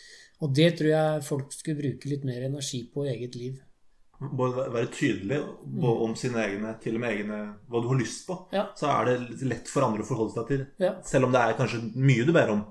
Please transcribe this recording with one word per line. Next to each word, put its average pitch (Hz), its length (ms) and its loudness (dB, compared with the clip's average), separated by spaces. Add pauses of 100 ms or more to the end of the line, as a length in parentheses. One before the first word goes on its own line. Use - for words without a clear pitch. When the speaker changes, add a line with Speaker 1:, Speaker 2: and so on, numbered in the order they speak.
(420)
Speaker 1:
Og 139 140 0
det 156 220 8
tror 156 140 4
jeg 156 320 2
folk 139 280 -4
skulle 156 280 -6
bruke 139 320 -4
litt 139 160 -4
mer 123 200 -4
energi 135 460 -6
på 143 120 -2
i 139 100 -2
eget 123 200 -8
liv. 127 220 -8 (640)
Speaker 2:
Både 127 320 -2
væ-, 127 220 -4
være 117 180 0
tydelig, 104 460 0 (260)
både 131 320 0
Speaker 1:
Mm. 113 80 -2
Speaker 2:
om 113 120 -2
sine 120 280 -4
egne, 104 380 -4
til 113 140 -4
og 117 60 -2
med 120 140 -2
egne, 104 220 -4 (320)
hva 117 120 0
du 120 60 -2
har 131 120 2
lyst - 280 -4
på. 180 80 -6 (160)
Speaker 1:
Ja. 202 140 0 (100)
Speaker 2:
Så 151 160 -2
er 113 140 2
det 123 420 0
lett 120 200 -4
for - 140 0
andre 110 220 0
å - 40 -8
forholde 110 280 0
seg 117 120 -4
til. 135 180 -2 (120)
Speaker 1:
Ja. 185 140 2 (100)
Speaker 2:
Selv 131 240 2
om 123 60 2
det 127 80 6
er 113 160 4
kanskje 117 240 0 (160)
mye 131 300 6
du 165 80 6
ber 156 180 6
om. 208 200 0